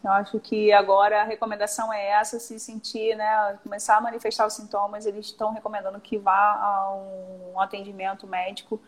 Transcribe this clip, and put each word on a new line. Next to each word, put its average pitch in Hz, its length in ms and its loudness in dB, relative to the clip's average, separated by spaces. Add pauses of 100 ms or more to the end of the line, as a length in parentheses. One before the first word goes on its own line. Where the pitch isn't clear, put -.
Eu 196 80 -2
acho 202 300 2
que 214 320 4
agora 202 480 6
a 214 40 4
recomendação 220 680 -4
é 202 200 -2
essa, 220 280 2
se 226 180 -14
sentir, 220 560 -4
né, 214 480 0
começar 214 360 2
a - 20 2
manifestar 226 460 -2
os 214 80 -2
sintomas, 208 500 -4
eles 208 220 -6
estão 214 260 -4
recomendando 208 480 -8
que - 160 -6
vá 202 380 4
a 196 400 0 (600)
um 190 60 0
atendimento 196 680 -6
médico 190 600 -6